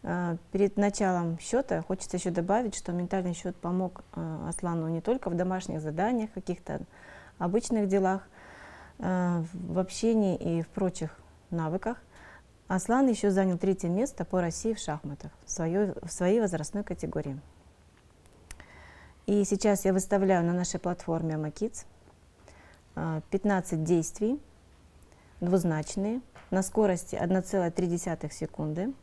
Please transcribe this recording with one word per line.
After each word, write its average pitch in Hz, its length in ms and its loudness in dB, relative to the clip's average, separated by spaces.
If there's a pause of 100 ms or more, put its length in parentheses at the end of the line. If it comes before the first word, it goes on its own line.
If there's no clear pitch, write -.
А, 175 340 -2 (160)
перед 202 240 2
началом 185 600 2
счёта 226 440 -2
хочется - 340 -4
ещё 180 140 -2
добавить, 196 440 0
что - 180 -6
ментальный 180 420 -2
счёт 180 220 -6
помог, 180 460 -2 (100)
а, 160 360 -6
Аслану 170 400 -2
не 165 120 -2
только 233 300 -2
в 170 40 -2
домашних 185 460 -2
заданиях, 208 520 -2
каких-то 175 480 -6 (580)
обычных 208 500 2
делах, 190 340 2 (760)
а, 180 420 2 (100)
в 180 260 -4
общении 202 580 2
и 170 260 0
в - 60 -6
прочих 175 480 -2 (340)
навыках. 170 460 -2 (720)
Аслан 233 400 4
ещё 208 220 4
занял 185 280 4
третье 190 300 0
место 196 360 0
по 185 160 0
России 175 340 -2
в - 40 -6
шахматах 147 520 -8 (160)
в - 40 -18
своё-, 180 440 0 (100)
в 170 80 -8
своей 190 280 4
возрастной 185 440 -2
категории. 151 540 -4 (1900)
И 202 180 4
сейчас 196 400 2
я 196 80 6
выставляю 190 520 4
на 170 80 4
нашей 175 280 0
платформе 165 540 -2
Амакидс, 156 500 -4 (1080)
а, 160 260 -2 (100)
пятнадцать 185 540 0
действий, 180 540 2 (1000)
двузначные, 185 800 0 (300)
на 190 120 2
скорости 190 540 2
одна 180 260 2
целая 180 280 0
три 180 160 0
десятых 170 460 -2
секунды. 156 600 -4 (100)